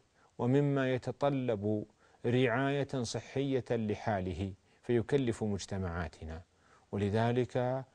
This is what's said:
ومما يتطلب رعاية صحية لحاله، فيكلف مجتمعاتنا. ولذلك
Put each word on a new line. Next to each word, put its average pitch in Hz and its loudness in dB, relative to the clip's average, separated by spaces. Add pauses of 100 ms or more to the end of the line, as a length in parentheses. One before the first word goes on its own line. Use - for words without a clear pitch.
(380)
ومما 135 2
يتطلب 120 -2 (400)
رعاية 131 2
صحية 131 -2
لحاله، 101 -2 (300)
فيكلف 120 2
مجتمعاتنا. 87 -4 (500)
ولذلك 120 0 (100)